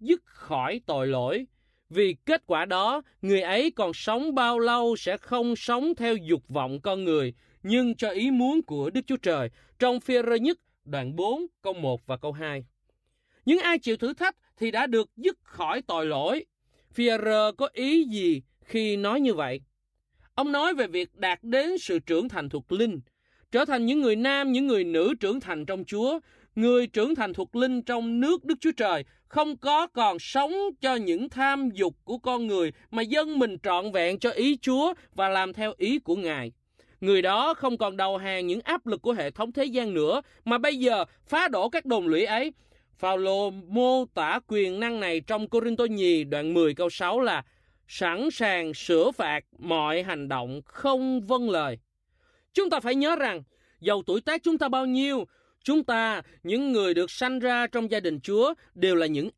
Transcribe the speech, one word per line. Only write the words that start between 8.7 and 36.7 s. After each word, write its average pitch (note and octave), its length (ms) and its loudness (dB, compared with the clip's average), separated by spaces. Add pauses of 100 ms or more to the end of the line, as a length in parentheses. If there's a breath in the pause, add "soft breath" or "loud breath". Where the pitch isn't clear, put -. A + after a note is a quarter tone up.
Đức A#3 160 -2
Chúa C4+ 100 -2
Trời. C#3+ 340 -2 (280 soft breath)
Trong B3 220 2
Phi-e-rơ A#3+ 340 2
nhất, C4+ 240 2 (260)
đoạn C#3 320 -6
bốn, A#3+ 300 -2 (160)
câu F#3+ 100 -4
một C#3 340 -4
và C3 100 -4
câu D3 160 -8
hai. C#3+ 320 -8 (800)
Những D#4+ 140 4
ai F4 200 2
chịu A3+ 180 -2
thử B3+ 180 -4
thách F#4+ 220 -2 (200)
thì A3+ 140 -2
đã A3+ 160 0
được A3+ 300 0
dứt D4 260 0
khỏi F3+ 400 -4
tội E3 240 -2
lỗi. D#3 380 -2 (480)
Phi-e-rơ A3 600 2
có C4 200 -2
ý D4 320 2
gì F3+ 380 0 (220)
khi G#3+ 320 -2
nói G#3 240 0
như B3+ 140 2
vậy? C3+ 260 -4 (760)
Ông C#4+ 180 -2
nói D#4 220 0
về B3+ 120 0
việc F3+ 280 -4
đạt F#3 280 -2
đến C#4 360 0
sự E3+ 200 -2
trưởng E3+ 300 0
thành E3+ 200 -6
thuộc C#3+ 240 -8
linh, G3 280 0 (520)
trở B3+ 120 2
thành B3+ 220 0
những C#4+ 140 2
người A3+ 160 4
nam, C4+ 360 0
những C4 140 2
người G#3 180 2
nữ E3+ 360 2
trưởng G#3+ 200 -2
thành D#3 260 -8
trong F#3+ 180 -6
Chúa. B3 340 -2 (360 soft breath)
Người A#3+ 320 4
trưởng B3 280 0
thành G#3+ 180 -2
thuộc F#3 240 -6
linh B3 260 0
trong A#3 380 -2
nước D4 240 2
Đức D4 160 -2
Chúa D#4 120 2
Trời F3+ 320 0 (240 soft breath)
không D4+ 280 0
có D4+ 300 2
còn G#3 320 0
sống C#4+ 340 -2 (280)
cho C4 140 0
những G3+ 340 -2
tham C4+ 420 0
dục F#3 340 -2
của A#3+ 140 -6
con A#3+ 280 -2
người F3+ 260 0 (180 soft breath)
mà A3+ 120 -2
dâng D4+ 360 0
mình A3 240 2
trọn F#3+ 300 0
vẹn F#3 260 0
cho G3 120 0
ý C4 320 2
Chúa C#4 320 2 (200 soft breath)
và G3 140 2
làm F#3+ 240 0
theo G#3+ 240 -4
ý A3 220 0
của E3+ 180 -2
Ngài. D3 360 -4 (480 soft breath)